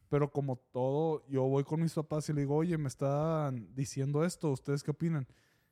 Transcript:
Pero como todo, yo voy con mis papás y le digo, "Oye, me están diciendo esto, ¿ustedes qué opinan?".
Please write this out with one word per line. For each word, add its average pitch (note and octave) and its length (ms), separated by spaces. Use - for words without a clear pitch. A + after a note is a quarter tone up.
Pero C#3+ 220
como C#3 240
todo, C#3+ 720
yo C3+ 160
voy C3+ 200
con D#3 160
mis D#3+ 140
papás D3+ 340
y D#3 40
le D3 100
digo, C#3 140
"Oye, E3 220
me D3 100
están C#3 840
diciendo C#3 500
esto, F3 260
¿ustedes C#3+ 320
qué - 80
opinan?". D#3 360